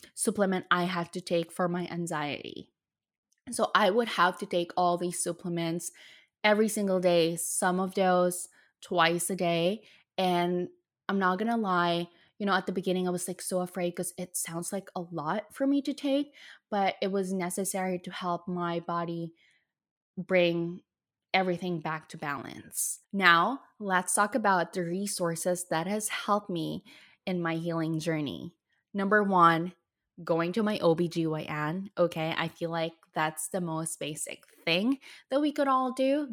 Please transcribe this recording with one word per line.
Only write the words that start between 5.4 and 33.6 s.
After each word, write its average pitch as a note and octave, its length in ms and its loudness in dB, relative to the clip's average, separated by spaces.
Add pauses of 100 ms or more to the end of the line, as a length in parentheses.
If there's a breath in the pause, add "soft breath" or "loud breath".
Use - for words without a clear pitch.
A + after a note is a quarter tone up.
every G#3+ 240 4
single G3 320 0
day, E3+ 360 4
some F3+ 440 0
of F#3 140 -2
those F3+ 540 2 (340 soft breath)
twice E3+ 480 2
a G3 60 -2
day. F3 480 2 (340 loud breath)
And F3+ 520 2 (380)
I'm G3 120 0
not F#3 180 2
gonna A3+ 200 0
lie, F3 500 2 (320 soft breath)
you G#3 60 -4
know, G3 80 2
at F#3 120 0
the G3 60 -2
beginning, F#3 360 0
I F3+ 40 0
was, F3 160 -4
like, F3+ 140 -8
so F3+ 200 -4
afraid F3 340 -4
'cause F3 220 -6
it F3+ 180 -10
sounds F3 380 -6
like F#3+ 220 -8
a F#3 60 -6
lot E3+ 520 -4
for C4+ 140 -2
me C#4+ 160 2
to C#4+ 100 -4
take, C#4+ 400 -2 (380 loud breath)
but G3 300 2
it G3 100 0
was F#3+ 220 -2
necessary F#3 680 -4
to F3+ 120 -12
help F3 360 -4
my F3 320 -4
body E3+ 540 -6 (840 soft breath)
bring F3 640 2 (520)
everything F3+ 480 -2
back D#3 280 -8
to E3+ 80 -14
balance. - 840 -8 (120)
Now, F#3+ 480 6 (160)
let's F#3 380 0
talk G#3+ 180 2
about G3 400 2
the F#3 100 -2
resources F3 840 -2
that D#3+ 200 -2
has G#3 240 -4
helped G#3 400 -2
me D#3 340 -4 (420 loud breath)
in F3+ 160 -2
my E3 160 -2
healing E3 420 -2
journey. D3+ 560 -4 (380)
Number G3+ 280 4
one, F3 520 4 (500)
going E3 300 0
to A3+ 100 2
my G#3 160 0
O E3 160 4
B E3+ 140 2
G E3 180 -2
Y D#3 140 -4
N. D#3 560 -4
Okay, E3 400 0
I E3 100 -2
feel E3 220 -6
like E3 240 -4 (220)
that's D#3 320 -2
the F#3+ 140 -4